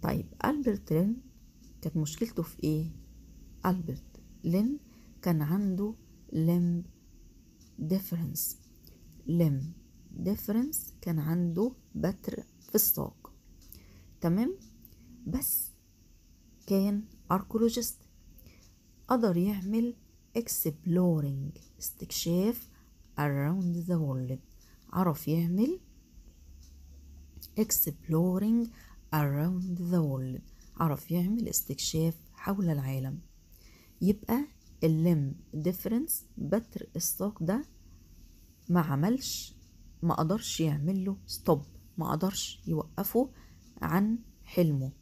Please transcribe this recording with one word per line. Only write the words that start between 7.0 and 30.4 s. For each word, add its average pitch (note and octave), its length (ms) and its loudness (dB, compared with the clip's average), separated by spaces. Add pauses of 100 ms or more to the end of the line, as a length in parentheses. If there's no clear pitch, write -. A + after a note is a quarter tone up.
difference. E3 760 -2 (720)
Limb D3+ 360 4 (640)
difference، A3 520 -2 (240)
كان E3 180 -2
عنده F3 560 0 (200)
بتر - 480 -4 (160)
في - 160 -10
الساق. - 580 0 (880)
تمام؟ A3 340 2 (720)
بس - 420 -2 (960)
كان G3+ 360 2 (280)
أركولوجيست، A3+ 680 0 (1080)
قدر A3+ 300 4
يعمل G#3 580 0 (420)
exploring، D#3 1200 0 (200)
استكشاف - 920 -2 (500)
around E3+ 680 0
the F3 120 2
world. C3 380 -2 (520)
عرف F3 380 0
يعمل F3+ 520 2 (1800)
exploring F#3+ 1080 2 (480)
around E3+ 640 0 (140)
the F3 100 6
world. C3 400 -2 (340)